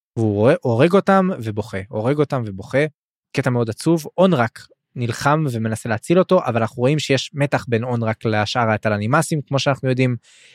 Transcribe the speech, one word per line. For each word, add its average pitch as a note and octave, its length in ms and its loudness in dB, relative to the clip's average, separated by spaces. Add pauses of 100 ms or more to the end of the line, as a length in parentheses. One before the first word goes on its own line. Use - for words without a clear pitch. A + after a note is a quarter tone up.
(180)
והוא A2 180 2
רואה-, A2+ 260 4
הורג C3+ 320 2
אותם F#3+ 360 4 (140)
ובוכה, G#2 360 -6 (100)
הורג A#2 300 -2
אותם C#3 260 -2
ובוכה. G#2 400 -4 (520)
קטע C3+ 120 0
מאוד A#2+ 200 0
עצוב. D#3+ 360 -2 (120)
אונרק E3 500 2 (280)
נלחם C#3+ 560 0
ומנסה A2+ 380 -4
להציל E3+ 300 0
אותו, F#3 260 2
אבל A#2 160 0
אנחנו A2+ 200 -4
רואים C#3+ 180 2
שיש - 340 -2
מתח C#3+ 340 -2
בין A#2 160 0
אונרק A#2 420 -2
לשאר A2 440 0
הטלנימאסים, A2 720 0
כמו C#3 180 -4
שאנחנו C3+ 300 -2
יודעים, B2+ 260 0 (400)